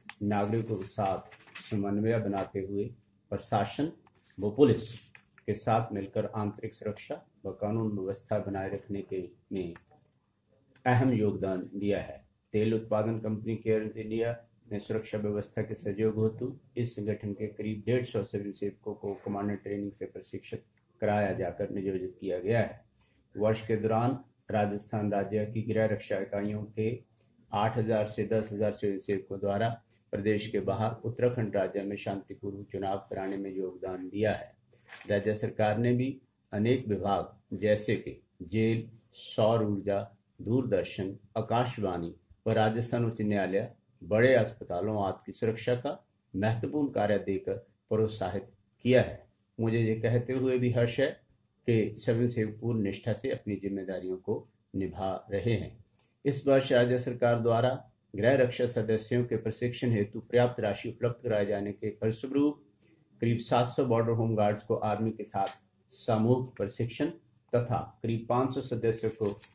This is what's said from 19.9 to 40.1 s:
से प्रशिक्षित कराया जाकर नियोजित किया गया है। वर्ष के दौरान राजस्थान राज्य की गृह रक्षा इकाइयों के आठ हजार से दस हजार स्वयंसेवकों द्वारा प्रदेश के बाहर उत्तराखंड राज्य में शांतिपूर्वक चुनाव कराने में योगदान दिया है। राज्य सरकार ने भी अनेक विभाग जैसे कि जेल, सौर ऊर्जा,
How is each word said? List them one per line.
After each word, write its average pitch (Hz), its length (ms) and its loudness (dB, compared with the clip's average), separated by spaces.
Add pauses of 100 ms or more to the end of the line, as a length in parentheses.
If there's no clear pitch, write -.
से - 140 -10
प्रशिक्षित - 580 -12 (380)
कराया 104 320 2
जाकर 92 360 -2
नियोजित 95 520 -4
किया 90 180 -2
गया 107 200 2
है। - 260 -4 (520)
वर्ष 107 300 2
के 113 80 0
दौरान 110 440 2 (320)
राजस्थान 104 600 0
राज्य 101 340 0
की 110 160 -4
गृह 110 240 2
रक्षा 104 320 -2
इकाइयों 104 460 -4
के 110 400 -4 (500)
आठ 110 240 2
हजार 107 300 2
से 104 200 -4
दस 110 240 0
हजार 104 220 0
स्वयंसेवकों 98 640 -4
द्वारा 101 420 0 (300)
प्रदेश 104 360 0
के 104 120 -2
बाहर 98 320 0
उत्तराखंड 117 640 0
राज्य 98 260 0
में 101 140 -4
शांतिपूर्वक 98 760 -8
चुनाव 98 380 -4
कराने 95 280 -4
में 98 180 -6
योगदान 92 540 -6
दिया 104 240 2
है। - 220 -8 (540)
राज्य 104 260 2
सरकार 107 420 0
ने 120 160 4
भी 127 280 0 (320)
अनेक 113 340 2
विभाग 95 720 -2
जैसे 104 380 2
कि - 280 -8 (180)
जेल, 110 480 0 (240)
सौर 110 500 2
ऊर्जा, 101 540 -2 (240)